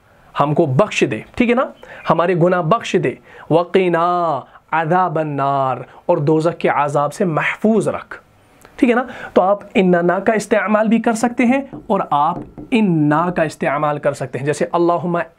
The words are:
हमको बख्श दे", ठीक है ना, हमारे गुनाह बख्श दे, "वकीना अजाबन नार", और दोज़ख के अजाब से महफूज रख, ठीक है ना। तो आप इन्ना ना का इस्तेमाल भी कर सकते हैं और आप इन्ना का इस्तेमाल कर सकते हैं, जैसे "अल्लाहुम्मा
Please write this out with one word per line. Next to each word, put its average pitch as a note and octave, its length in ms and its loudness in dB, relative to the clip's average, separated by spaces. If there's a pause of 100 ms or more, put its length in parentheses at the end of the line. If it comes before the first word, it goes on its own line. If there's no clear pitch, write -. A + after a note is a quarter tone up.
(340)
हमको D3+ 320 2
बख्श F3 380 0
दे", A2 200 -4 (140)
ठीक A#3+ 100 2
है A#3+ 60 2
ना, C#4 180 -2 (360)
हमारे E3+ 260 2
गुनाह F3+ 280 2
बख्श G#3 340 -2
दे, D3+ 220 -2 (340)
"वकीना F3 540 2 (680)
अजाबन D#3+ 540 0
नार", C#3 580 -2 (240)
और F3 120 2
दोज़ख D#3+ 360 2
के F3+ 120 -2
अजाब C#3+ 420 0
से G3+ 140 -4
महफूज E3+ 640 0
रख, - 320 -8 (580)
ठीक A#3+ 120 4
है A3+ 60 2
ना। B3+ 100 -2 (300)
तो G3+ 60 6
आप F#3 180 2 (160)
इन्ना F3+ 260 4
ना F3 180 2
का A3 140 2
इस्तेमाल G#3+ 540 0
भी A3+ 100 4
कर A3+ 160 0
सकते A#3+ 300 0
हैं C4+ 460 -2
और G3 220 0
आप D3+ 320 0 (280)
इन्ना E3+ 580 2
का F3 140 -2
इस्तेमाल D3 540 -2
कर D3 140 0
सकते C3+ 260 -8
हैं, C3 80 -8
जैसे D3+ 180 -2
"अल्लाहुम्मा E3+ 580 0 (160)